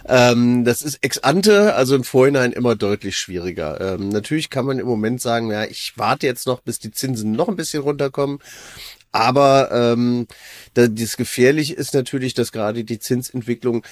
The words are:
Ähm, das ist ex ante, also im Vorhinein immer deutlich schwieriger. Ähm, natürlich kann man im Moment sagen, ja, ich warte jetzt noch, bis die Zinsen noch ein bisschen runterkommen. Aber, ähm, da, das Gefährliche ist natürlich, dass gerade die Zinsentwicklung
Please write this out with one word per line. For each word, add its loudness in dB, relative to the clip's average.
Ähm, 4
das 0
ist -8
ex -2
ante, 4
also 2
im 2
Vorhinein 4
immer 0
deutlich -4
schwieriger. -6
Ähm, -4
natürlich -4
kann -4
man -2
im -4
Moment -2
sagen, -2
ja, -4
ich -10
warte -2
jetzt -4
noch, -4
bis -8
die -12
Zinsen -4
noch 0
ein -4
bisschen -6
runterkommen. -4
Aber, 4
ähm, 2
da, 6
das -4
Gefährliche 2
ist -6
natürlich, -2
dass -2
gerade -4
die -6
Zinsentwicklung -4